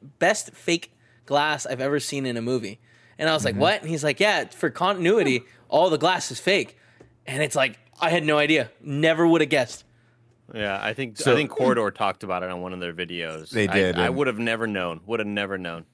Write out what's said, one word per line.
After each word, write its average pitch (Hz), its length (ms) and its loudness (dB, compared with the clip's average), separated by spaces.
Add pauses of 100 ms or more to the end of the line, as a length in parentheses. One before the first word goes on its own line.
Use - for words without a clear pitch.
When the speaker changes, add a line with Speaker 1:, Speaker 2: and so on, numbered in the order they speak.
(180)
Speaker 1:
best 202 360 0
fake - 360 -4 (360)
glass 143 400 0
I've 127 160 -4
ever 143 180 0
seen 139 260 -6
in 120 120 -4
a 113 40 -4
movie." 113 380 -4 (380)
And 160 100 -2
I 160 60 2
was 151 100 -2
like, 117 100 0
Speaker 2:
Mm-hmm. 101 60 -2
Speaker 1:
"What?" 185 220 4
And 156 80 -8
he's 156 120 -4
like, 147 180 0
"Yeah, 190 260 2
for - 240 -4
continuity, 175 720 2 (260)
all 170 220 4
the 151 80 2
glass 175 320 0
is 127 100 -10
fake." 185 360 0 (500)
And 135 160 -2
it's 147 120 -2
like, 135 240 0 (220)
I 170 80 2
had 165 160 2
no 151 140 4
idea. 147 320 2 (100)
Never 160 480 2
would 165 140 6
have 147 80 0
guessed. 135 340 -2 (680)
Speaker 3:
Yeah, 101 280 -4
I 107 120 -4
think, 120 240 -8
Speaker 2:
So 131 140 4
Speaker 3:
I 120 40 6
think 147 140 0
Corridor 120 400 0
talked 98 320 -4
about 92 200 -4
it 92 80 -6
on 90 120 -8
one 90 100 -8
of 90 80 -10
their 87 140 -8
videos. 82 560 -8
Speaker 2:
They 104 180 0
Speaker 3:
I, 92 60 -2
Speaker 2:
did, 92 240 2
Speaker 3:
I 113 80 2
Speaker 2:
and 127 100 -2
Speaker 3:
would 139 100 0
have 110 120 -4
never 113 280 -2
known. 90 400 -4
Would 110 140 -2
have 104 80 -4
never 101 300 -4
known. 85 360 -10